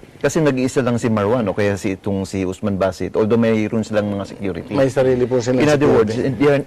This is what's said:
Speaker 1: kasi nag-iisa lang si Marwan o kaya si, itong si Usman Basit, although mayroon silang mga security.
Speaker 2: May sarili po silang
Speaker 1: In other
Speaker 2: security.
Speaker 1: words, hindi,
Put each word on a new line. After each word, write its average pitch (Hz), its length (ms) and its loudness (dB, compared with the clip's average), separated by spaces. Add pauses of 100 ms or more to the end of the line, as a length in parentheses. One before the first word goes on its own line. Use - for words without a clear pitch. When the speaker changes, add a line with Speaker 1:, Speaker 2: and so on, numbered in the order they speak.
(160)
Speaker 1:
kasi 147 240 0
nag-iisa 131 400 0
lang 120 160 0
si 113 160 0
Marwan 107 320 0
o 92 80 -2
kaya 101 240 0
si, 95 240 -4
itong 98 240 -4
si 95 240 -4
Usman 95 320 -4
Basit, 92 320 -2
although 110 240 2
mayroon 110 480 2
silang 104 240 -2
mga 101 160 -4
security. 90 480 -8
Speaker 2:
May 135 160 2
sarili 127 400 0
po 123 160 0
silang 127 160 0
Speaker 1:
In 151 80 4
other 147 160 2
Speaker 2:
security. 117 320 4
Speaker 1:
words, 120 240 -2
hindi, 143 40 2 (220)